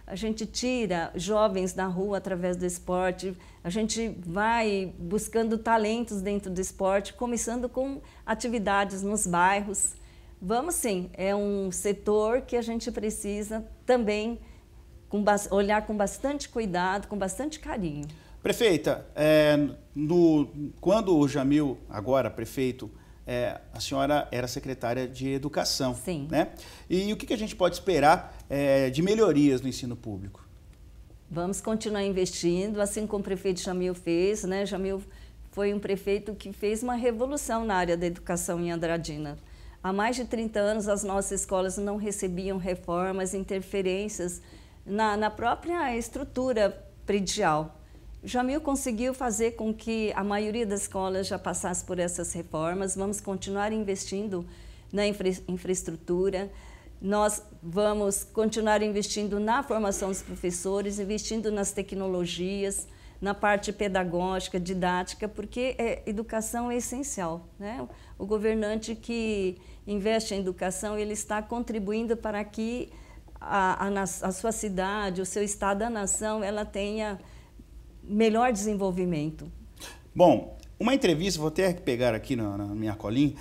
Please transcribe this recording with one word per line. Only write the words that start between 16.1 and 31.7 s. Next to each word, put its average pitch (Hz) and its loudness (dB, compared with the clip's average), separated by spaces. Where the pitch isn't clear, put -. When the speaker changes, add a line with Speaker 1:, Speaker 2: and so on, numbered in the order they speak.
Speaker 1:
cuidado, 190 -2
com 214 -6
bastante 202 -4
carinho. 165 -4
Speaker 2:
Prefeita, 180 2
é, 151 6
no, 156 6
quando 190 6
o 147 8
Jamil, 139 4
agora 113 2
prefeito, 120 -2
é, 123 -2
a 117 -14
senhora 143 0
era 123 -2
secretária 127 -4
de 131 -6
Educação, 135 -2
Speaker 1:
Sim. 151 -6
Speaker 2:
né? 160 0
E 196 2
o 214 -2
que - -10
que - -4
a 247 0
gente 214 -4
pode - 2
esperar, 165 4
é, 135 4
de 127 0
melhorias 160 6
no 131 -2
ensino 120 -4
público? 98 -10
Speaker 1:
Vamos 175 -2
continuar 214 -2